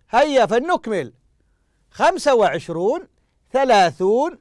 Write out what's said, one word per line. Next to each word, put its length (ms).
هيا 360
فلنكمل، 680
خمسة 440
وعشرون، 720
ثلاثون، 880